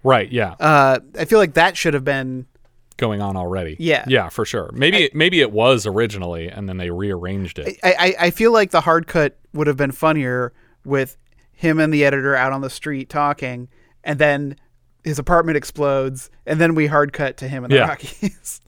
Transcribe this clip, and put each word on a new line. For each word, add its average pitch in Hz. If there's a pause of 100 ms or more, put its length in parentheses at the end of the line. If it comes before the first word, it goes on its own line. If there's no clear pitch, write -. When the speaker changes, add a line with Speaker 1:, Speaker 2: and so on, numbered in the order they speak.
Speaker 1:
Right, 123
yeah. 107
Speaker 2:
Uh, 139 (200)
I 160
feel 220
like 180
that 170
should 165
have 139
been 131 (500)
Speaker 1:
going 107
on 98
already. 87
Speaker 2:
Yeah. 156
Speaker 1:
Yeah, 113
for 107
sure. 98
Maybe 147
Speaker 2:
I 202
Speaker 1:
it, 151
maybe 165
it 110
was 113
originally, 95
and 101
then 92
they 90
rearranged 92
it. 123
Speaker 2:
I, 180
I, 175
I -
feel 220
like 214
the 170
hard 165
cut 147 (160)
would 147
have 143
been 135
funnier 127 (320)
with 135 (340)
him 160
and 156
the 147
editor 139
out 131
on 135
the 135
street 139
talking, 139 (340)
and 147
then 143 (480)
his 151
apartment 165
explodes, 135 (160)
and 156
then 165
we 156
hard 147
cut 139
to 131
him 135
in 123
the 139
Speaker 1:
Yeah. 165
Speaker 2:
Rockies. -